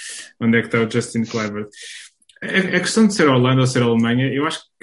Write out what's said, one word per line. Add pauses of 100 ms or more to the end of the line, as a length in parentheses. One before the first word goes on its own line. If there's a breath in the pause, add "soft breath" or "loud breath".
(400 loud breath)
onde
é
que
está
o
Justin
Kluivert. (760 loud breath)
A, (300)
a
questão
de
ser
Holanda
ou
ser
Alemanha,
eu
acho (200)